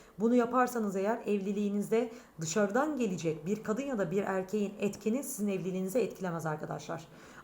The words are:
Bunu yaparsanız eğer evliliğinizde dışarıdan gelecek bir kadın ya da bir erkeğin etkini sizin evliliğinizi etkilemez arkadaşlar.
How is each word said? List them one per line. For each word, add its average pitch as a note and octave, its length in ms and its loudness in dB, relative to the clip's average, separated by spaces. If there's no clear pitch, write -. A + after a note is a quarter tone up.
Bunu A#3 160 4
yaparsanız A#3+ 600 2
eğer G3+ 220 2
evliliğinizde G3+ 920 0
dışarıdan A3 560 2
gelecek D#3+ 480 -2
bir G#3+ 180 -2
kadın G#3+ 200 -2
ya C4+ 140 -2
da F#3 140 0
bir G3 120 2
erkeğin F#3+ 560 0
etkini A3 440 0
sizin G#3 240 -4
evliliğinizi F#3 520 0
etkilemez E3+ 460 -2
arkadaşlar. D#3 640 -6